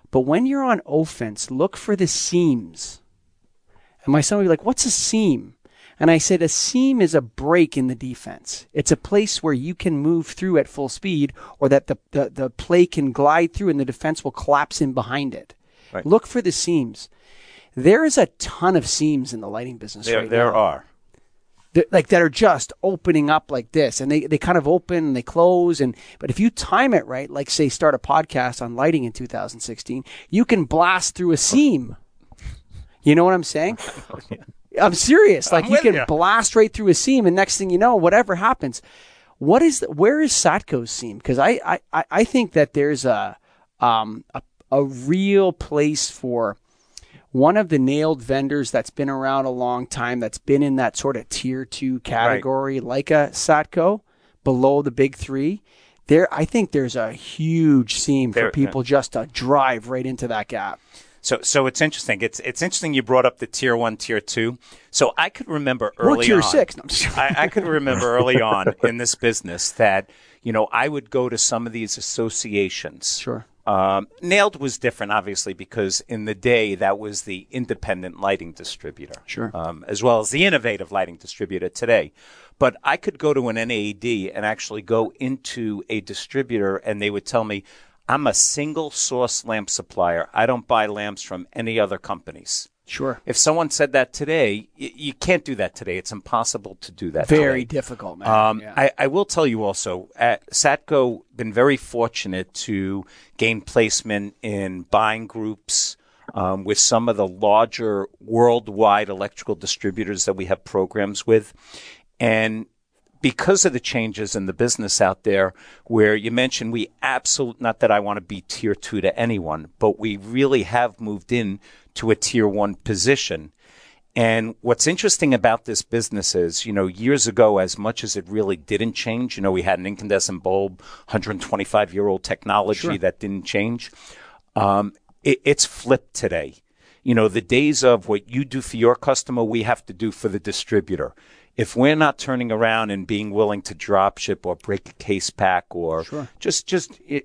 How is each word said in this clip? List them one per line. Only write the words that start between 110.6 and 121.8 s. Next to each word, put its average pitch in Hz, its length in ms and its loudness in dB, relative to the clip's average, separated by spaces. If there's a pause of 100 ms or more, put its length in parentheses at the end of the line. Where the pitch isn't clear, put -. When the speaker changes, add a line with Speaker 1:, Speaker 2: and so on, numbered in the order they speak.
Speaker 2:
programs 101 640 -4
with. 110 280 2 (680)
And 110 480 0 (520)
because 185 460 2
of 156 80 0
the 120 60 -2
changes 110 560 -6
in 98 100 -4
the 95 80 -4
business 113 480 -2
out 95 220 2
there, 98 320 2 (300)
where 107 300 4
you 107 140 -4
mentioned 123 420 -2
we 117 180 -4 (120)
absolute-, 131 580 -2
not 113 200 -2
that 113 100 4
I 104 100 6
wanna 101 220 -4
be 92 200 -12
tier - 340 -4
two - 260 -8
to 92 180 0
anyone, 82 500 -4 (100)
but 107 180 2
we 107 200 -6
really 120 460 0
have 117 380 -2
moved 104 300 -8
in 104 280 -2 (360)